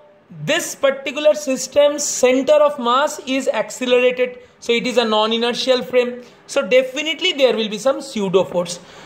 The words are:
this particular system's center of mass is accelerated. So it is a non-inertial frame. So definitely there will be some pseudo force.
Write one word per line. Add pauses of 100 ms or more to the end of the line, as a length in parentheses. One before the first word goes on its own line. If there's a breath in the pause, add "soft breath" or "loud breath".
(460)
this
particular
system's
center
of
mass
is
accelerated. (200 loud breath)
So
it
is
a
non-inertial
frame. (260 loud breath)
So
definitely
there
will
be
some
pseudo
force. (260 loud breath)